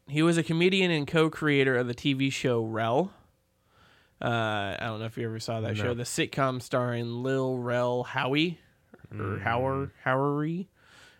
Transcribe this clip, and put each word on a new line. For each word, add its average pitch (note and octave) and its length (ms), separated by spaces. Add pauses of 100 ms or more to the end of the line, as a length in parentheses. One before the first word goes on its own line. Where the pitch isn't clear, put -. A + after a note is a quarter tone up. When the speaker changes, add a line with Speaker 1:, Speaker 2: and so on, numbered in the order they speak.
Speaker 1:
He D3+ 140
was E3 160
a D#3+ 40
comedian F3+ 480
and D3 160
co-creator D3 680
of B2 100
the A#2+ 80
T C#3+ 200
V C3+ 160
show A#2+ 320
Rel. A2+ 500 (1080)
Uh, G#2+ 560
I A#2 80
don't A2 140
know A2+ 60
if A2+ 120
you A#2 80
ever A2 140
saw A2+ 200
that G#2+ 160
Speaker 2:
No. G#2+ 60
Speaker 1:
show, B2 120
the A#2 100
sitcom C3+ 580
starring A#2+ 440 (160)
Lil C3 360
Rel B2 460
Howery, C#3+ 540 (540)
or G#2 40
Speaker 2:
Mm. G2 260
Speaker 1:
Hower-, C3 500 (120)
Howery, D3 640 (520)